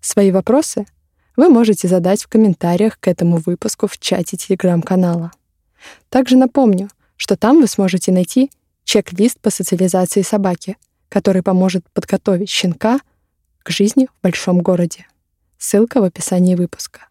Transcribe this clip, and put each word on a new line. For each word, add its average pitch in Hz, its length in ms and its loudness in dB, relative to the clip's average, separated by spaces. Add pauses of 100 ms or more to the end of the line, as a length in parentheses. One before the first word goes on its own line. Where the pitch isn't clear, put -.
Свои 196 300 -2
вопросы 214 540 -2 (500)
вы 294 120 4
можете 226 400 2
задать 180 360 0
в - 40 -18
комментариях 202 720 0
к - 80 -2
этому 170 300 0
выпуску 175 500 -6
в - 100 -10
чате - 380 -6
Telegram-канала. 175 960 -2 (800)
Также 254 260 2
напомню, 240 540 2 (260)
что - 220 -2
там 269 240 4
вы 240 60 4
сможете 185 440 -2
найти 185 400 0 (320)
чек-лист 202 560 -2
по - 120 -2
социализации 185 720 -2
собаки, 190 540 -4 (320)
который 185 360 0
поможет 185 500 0
подготовить 190 560 -2
щенка 220 500 -2 (640)
к - 60 -18
жизни 220 380 0
в - 160 -20
большом 180 360 0
городе. 175 460 -2 (520)
Ссылка 226 420 0
в 202 60 2
описании 180 500 0
выпуска. - 560 -6